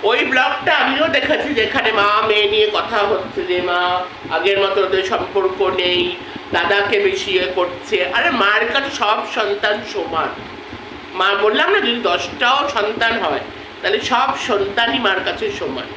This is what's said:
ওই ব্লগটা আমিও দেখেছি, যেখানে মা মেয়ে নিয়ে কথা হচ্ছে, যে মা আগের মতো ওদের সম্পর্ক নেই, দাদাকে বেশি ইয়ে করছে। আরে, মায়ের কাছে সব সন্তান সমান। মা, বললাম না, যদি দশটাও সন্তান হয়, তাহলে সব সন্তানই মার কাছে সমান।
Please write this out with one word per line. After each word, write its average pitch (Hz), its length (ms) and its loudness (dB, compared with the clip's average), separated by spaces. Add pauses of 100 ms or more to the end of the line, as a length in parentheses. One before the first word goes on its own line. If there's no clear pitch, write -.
ওই 254 220 4
ব্লগটা 262 500 2
আমিও 269 320 2
দেখেছি, 294 460 0
যেখানে 220 380 0
মা 208 360 4
মেয়ে 208 220 4
নিয়ে 214 240 4
কথা 202 240 0
হচ্ছে, 202 460 0
যে 180 180 0
মা 180 400 0 (300)
আগের 185 280 2
মতো 196 240 2
ওদের 190 200 0
সম্পর্ক 190 580 -2
নেই, 180 540 0 (360)
দাদাকে 202 480 2
বেশি 196 320 0
ইয়ে 185 240 2
করছে। 180 580 -2
আরে, 269 160 2
মায়ের 220 420 2
কাছে 277 240 0
সব 220 220 2 (180)
সন্তান 208 460 0 (120)
সমান। 165 340 -2 (840)
মা, 190 280 0
বললাম 277 300 4
না, 403 80 4
যদি 240 240 0
দশটাও 269 680 0
সন্তান 226 500 0
হয়, 156 200 -2 (420)
তাহলে 185 180 0
সব 269 380 0 (100)
সন্তানই 233 520 0
মার 196 260 2
কাছে - 340 -4
সমান। 131 260 -6 (120)